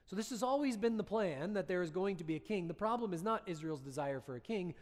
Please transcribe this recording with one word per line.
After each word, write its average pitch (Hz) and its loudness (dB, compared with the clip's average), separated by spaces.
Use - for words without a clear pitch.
So - -8
this 214 -2
has 240 0
always 269 4
been 226 2
the 214 2
plan, 190 0
that 190 2
there 180 2
is 165 0
going 185 0
to 175 -8
be 156 0
a - -4
king. 180 -2
The 170 -4
problem 220 0
is 165 -2
not 220 2
Israel's 156 -4
desire 139 -2
for 127 -6
a 117 -8
king. 180 -2